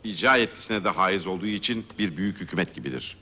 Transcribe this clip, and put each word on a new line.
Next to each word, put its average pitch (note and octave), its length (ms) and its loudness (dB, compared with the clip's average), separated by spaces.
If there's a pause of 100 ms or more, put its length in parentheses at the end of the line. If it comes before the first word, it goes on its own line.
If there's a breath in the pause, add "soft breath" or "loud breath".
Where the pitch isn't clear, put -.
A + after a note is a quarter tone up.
İcra A2 320 4
yetkisine A2 480 0
de G2+ 60 4
haiz F#2 380 2
olduğu F#2 200 -4
için A2 380 -2 (140)
bir F2+ 180 0
büyük G2 220 -2
hükümet F2+ 360 -2
gibidir. - 460 -8